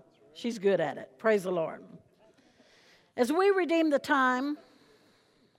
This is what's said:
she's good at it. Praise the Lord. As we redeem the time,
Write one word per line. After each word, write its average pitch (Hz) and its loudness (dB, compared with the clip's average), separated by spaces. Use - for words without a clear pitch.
she's 240 -6
good 190 2
at 143 -2
it. - -14
Praise 214 2
the 185 -4
Lord. 165 -4
As 247 0
we 381 2
redeem 330 2
the 277 2
time, 269 0